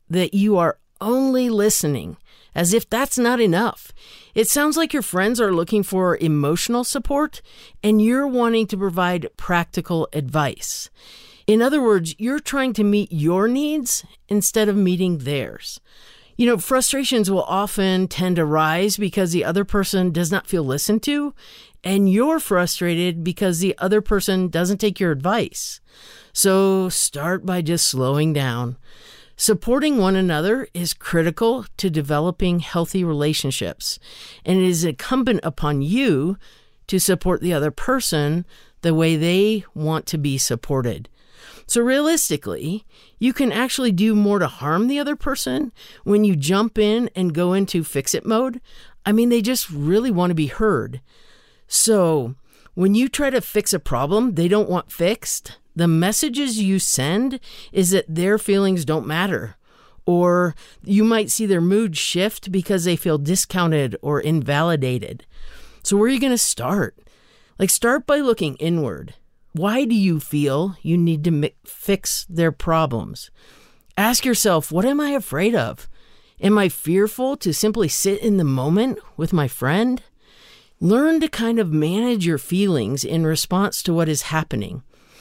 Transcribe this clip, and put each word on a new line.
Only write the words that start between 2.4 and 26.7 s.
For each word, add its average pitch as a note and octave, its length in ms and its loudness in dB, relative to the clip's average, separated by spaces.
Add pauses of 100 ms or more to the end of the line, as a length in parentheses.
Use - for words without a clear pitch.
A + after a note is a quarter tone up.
as F3 180 0
if A3+ 160 0
that's B3 300 -2
not A#3+ 240 2
enough. F#3 500 0 (420)
It A3 140 2
sounds D4 300 2
like D#4+ 160 0
your C4+ 80 0
friends G#3 360 0
are G#3 140 2
looking F3 300 0
for F#3 340 0
emotional D#3+ 680 0
support - 600 -2 (400)
and G#3+ 180 4
you're B3 260 2
wanting A#3 420 0
to G3+ 100 -6
provide F3+ 580 -2
practical E3+ 800 -2
advice. C#3+ 720 -4 (580)
In A3 140 4
other C#4 220 2
words, F#3 340 2
you're C4 240 -4
trying C4 320 -2
to G#3 120 0
meet G#3 280 2
your E3+ 360 2
needs C#4+ 540 -2 (280)
instead G#3 400 2
of G3 60 0
meeting F3+ 420 2
theirs. B2 600 -8 (600)
You A#3 80 4
know, A#3+ 100 4
frustrations B3+ 760 0
will F#3+ 120 2
often F#3+ 680 0
tend F3+ 280 -2
to E3 100 2
rise D#3 500 0
because F#3+ 360 -2
the F3 120 0
other F#3 200 0
person F#3+ 460 0
does E3 220 -2
not F#3+ 140 -2
feel E3 180 -2
listened D3 380 0
to, D4 320 -2 (500)
and G3 260 2
you're C#4 300 2
frustrated F3 840 -2
because F3 360 -2
the F#3 180 -2
other G3+ 240 2
person F#3+ 480 0
doesn't F3+ 300 0
take G#3 220 -2
your F3 100 2
advice. E3+ 720 -4 (520)
So F#3+ 560 2